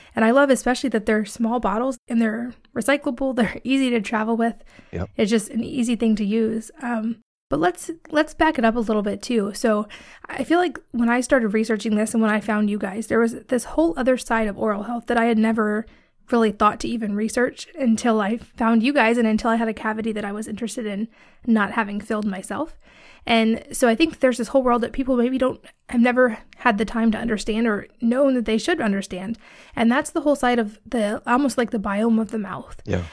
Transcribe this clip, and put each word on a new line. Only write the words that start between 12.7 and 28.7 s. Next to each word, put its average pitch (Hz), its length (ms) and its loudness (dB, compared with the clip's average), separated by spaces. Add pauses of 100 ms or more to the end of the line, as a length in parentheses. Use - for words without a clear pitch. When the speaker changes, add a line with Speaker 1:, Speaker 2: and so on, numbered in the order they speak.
Speaker 1:
guys, 208 300 -6
there 226 140 2
was 233 240 -2
this 247 200 -2
whole 330 320 0
other 254 220 0
side 226 280 -2
of 196 120 -6
oral 208 240 -2
health 233 240 -8
that 240 100 0
I 226 80 2
had 233 140 2
never 220 480 0 (460)
really 226 180 4
thought 214 300 0
to - 80 -6
even 220 260 -4
research 240 540 -2 (100)
until 226 420 2
I 214 180 -2
found 226 440 0
you 277 100 2
guys 233 240 4
and 226 120 2
until 220 200 0
I 226 60 2
had 226 140 0
a 220 40 -4
cavity 220 380 -4
that 214 140 -6
I 202 80 -6
was 214 160 -10
interested 220 360 -8
in 208 220 -6 (400)
not 220 240 2
having 208 300 -4
filled 208 260 -4
myself. 196 500 -8 (520)
And 226 420 2
so - 160 2
I 226 80 6
think 320 240 0
there's 247 200 2
this 233 100 -4
whole 269 160 2
world 240 180 2
that - 100 -6
people 262 240 0
maybe 247 220 0
don't, 262 220 -2 (280)
have 240 120 0
never 247 380 4 (180)
had 202 220 0
the 220 60 0
time 226 280 0
to 220 60 -2
understand 220 500 -2
or 208 180 -2 (140)
known 254 340 2
that 240 100 0
they 220 140 0
should 330 220 0